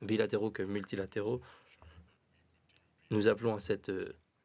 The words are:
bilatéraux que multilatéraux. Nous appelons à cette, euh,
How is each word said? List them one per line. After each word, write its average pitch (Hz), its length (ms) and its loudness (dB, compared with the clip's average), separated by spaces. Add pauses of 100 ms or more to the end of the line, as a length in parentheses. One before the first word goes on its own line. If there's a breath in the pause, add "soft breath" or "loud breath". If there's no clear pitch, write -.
bilatéraux 107 500 2
que 98 120 -4
multilatéraux. 101 760 -2 (1700 loud breath)
Nous 107 160 4
appelons 110 280 4
à 101 40 -6
cette, 98 300 -2
euh, 95 240 -4 (320)